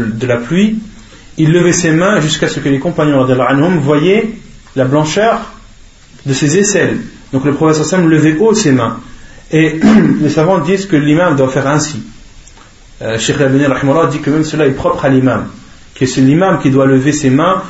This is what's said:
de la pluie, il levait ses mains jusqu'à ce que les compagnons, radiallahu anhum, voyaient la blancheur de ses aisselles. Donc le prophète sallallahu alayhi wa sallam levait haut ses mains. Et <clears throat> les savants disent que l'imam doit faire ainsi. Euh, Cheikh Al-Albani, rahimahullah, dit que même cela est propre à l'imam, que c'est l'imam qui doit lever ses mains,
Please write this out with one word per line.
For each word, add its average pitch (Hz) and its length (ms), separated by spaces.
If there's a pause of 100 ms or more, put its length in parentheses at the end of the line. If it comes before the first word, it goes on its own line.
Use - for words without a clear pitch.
(160)
de 131 100
la 120 120
pluie, 208 420 (580)
il 156 140
levait 175 220
ses 165 180
mains 180 280
jusqu'à 151 280
ce 147 120
que 139 100
les 135 100
compagnons, 151 400
radiallahu 127 340
anhum, 165 240
voyaient 156 540 (440)
la 131 100
blancheur 156 540 (840)
de 135 80
ses 151 240
aisselles. 170 400 (360)
Donc 135 120
le 143 80
prophète 156 300
sallallahu 180 240
alayhi 160 80
wa 147 60
sallam 156 140
levait 165 80
haut 220 120
ses 147 160
mains. 120 260 (540)
Et 156 280 (200)
<clears throat> 147 220
les 147 80
savants 170 300
disent 190 280
que 165 80
l'imam 151 400
doit 131 140
faire 135 180
ainsi. 151 340 (1000)
Euh, 110 180
Cheikh 131 180
Al-Albani, 135 280
rahimahullah, 139 420
dit 143 120
que - 120
même 156 120
cela 151 220
est 135 60
propre 170 340
à 135 40
l'imam, 127 380 (460)
que - 120
c'est 135 160
l'imam 160 380
qui 139 120
doit 135 140
lever 135 260
ses 131 180
mains, 170 400